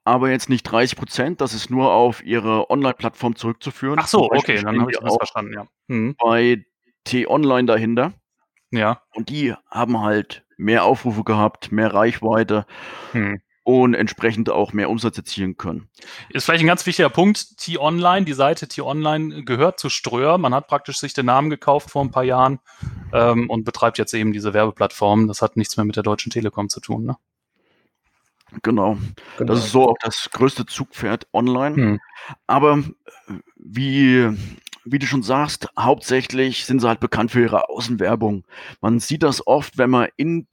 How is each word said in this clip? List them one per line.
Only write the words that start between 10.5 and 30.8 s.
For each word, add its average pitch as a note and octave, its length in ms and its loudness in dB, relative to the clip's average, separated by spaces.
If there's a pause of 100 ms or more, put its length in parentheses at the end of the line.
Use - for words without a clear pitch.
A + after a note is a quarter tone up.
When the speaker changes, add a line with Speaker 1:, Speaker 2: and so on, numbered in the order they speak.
Speaker 1:
mehr G#2 280 2
Aufrufe A2 400 0
gehabt, G#2+ 480 0
mehr G#2+ 200 0
Reichweite A2 720 0 (440)
Speaker 2:
Hm. G#2 300 -4 (240)
Speaker 1:
und B2 300 6
entsprechend A2 540 -2
auch G2+ 240 -2
mehr G2+ 160 -2
Umsatz A2+ 300 -4
erzielen F#2 380 -8
können. E2+ 320 -10 (420)
Speaker 2:
Ist - 140 -6
vielleicht E3 180 2
ein D#3+ 60 4
ganz F3 180 0
wichtiger E3+ 240 2
Punkt. - 480 0
T-Online, F3 640 -2
die D3+ 80 -4
Seite C#3 360 0
T-Online D#3 760 -4
gehört C#3+ 380 0
zu C#3+ 80 -6
Ströer. C3+ 500 0
Man B2+ 160 0
hat C#3 140 -2
praktisch C#3+ 320 -4
sich C#3+ 140 -10
den B2+ 120 -2
Namen C3+ 240 2
gekauft C#3+ 400 0
vor C#3 140 -2
ein A#2+ 80 -6
paar B2+ 100 0
Jahren, B2+ 380 2 (520)
ähm, A#2 380 2
und A2 140 -2
betreibt A#2 340 0
jetzt A2 160 -4
eben A2 180 0
diese G#2 220 -4
Werbeplattform. G#2 720 2
Das G2+ 140 -4
hat A2 160 0
nichts - 180 -2
mehr G#2+ 80 0
mit G#2 120 -2
der G#2 60 -2
Deutschen G#2 280 -2
Telekom G#2+ 400 -4
zu - 100 -8
tun, A2+ 240 -6
ne? B2 120 -6 (1500)
Speaker 1:
Genau. G#2+ 340 0 (400)
Speaker 3:
Genau. A#2+ 160 -2
Speaker 1:
Das A#2 120 0
ist G#2 80 -6
so C3 160 6
auch A#2 120 2
das - 320 -8
größte C3 320 0
Zugpferd - 680 -8